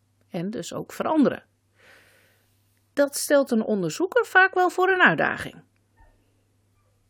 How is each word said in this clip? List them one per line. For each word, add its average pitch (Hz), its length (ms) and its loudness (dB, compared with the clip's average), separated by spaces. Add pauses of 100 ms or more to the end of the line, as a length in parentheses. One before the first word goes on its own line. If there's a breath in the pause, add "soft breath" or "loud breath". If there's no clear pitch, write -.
(300)
En 180 200 -8
dus 208 240 -10
ook - 200 -12
veranderen. - 500 0 (1500 soft breath)
Dat 285 220 0
stelt 277 360 0
een 220 120 2
onderzoeker 214 640 -2
vaak 381 280 4
wel 359 160 2
voor 370 200 0
een 370 120 0
uitdaging. - 600 0 (1500)